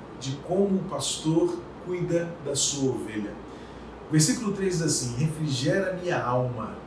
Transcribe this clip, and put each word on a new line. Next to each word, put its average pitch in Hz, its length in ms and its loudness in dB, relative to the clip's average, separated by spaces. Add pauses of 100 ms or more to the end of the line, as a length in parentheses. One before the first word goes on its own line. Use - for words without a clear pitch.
(200)
de 131 120 -4 (160)
como 190 300 4
o 160 120 0
pastor 160 680 2 (280)
cuida 170 440 0 (160)
da 139 100 -2
sua 135 360 2
ovelha. 107 400 -4 (760)
O - 20 -4
versículo 196 400 4
três 190 220 0
diz 160 80 2
assim, 131 340 0
"Refrigera 160 840 2
minha 175 200 0
alma." 127 640 0